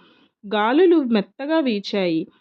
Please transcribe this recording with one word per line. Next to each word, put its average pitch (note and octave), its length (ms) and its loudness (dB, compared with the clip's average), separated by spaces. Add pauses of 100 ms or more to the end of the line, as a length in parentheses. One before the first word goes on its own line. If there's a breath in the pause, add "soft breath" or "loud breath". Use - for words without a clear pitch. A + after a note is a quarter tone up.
(460 soft breath)
గాలులు B3 500 2
మెత్తగా C4+ 600 -2
వీచాయి. G3 680 -2 (140 soft breath)